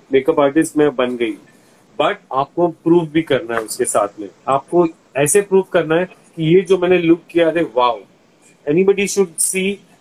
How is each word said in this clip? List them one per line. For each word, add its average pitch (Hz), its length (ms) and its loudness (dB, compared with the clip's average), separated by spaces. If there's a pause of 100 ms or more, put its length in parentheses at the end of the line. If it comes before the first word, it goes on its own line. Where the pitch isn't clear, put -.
(120)
मेकअप 135 280 0
आर्टिस्ट 147 360 0
मैं 147 200 2
बन 123 200 -2
गई, 117 160 -4 (680)
but 170 140 0 (180)
आपको 139 360 -2
प्रूव 165 380 0
भी 156 160 -2
करना 117 320 -2
है 113 60 -2
उसके 113 240 -6
साथ 107 240 -2 (120)
में। 101 80 -12 (200)
आपको 165 380 0 (300)
ऐसे 147 240 2
प्रूव 190 220 0
करना 160 320 -2
है 180 100 0
कि 165 500 -4
ये 190 60 6
जो 185 180 0
मैंने 180 200 2
लुक 165 320 2
किया, 170 180 2
अरे 160 140 0 (140)
वाओ, 120 240 0 (680)
anybody 190 340 2
should 185 360 -2
see 190 340 -4 (260)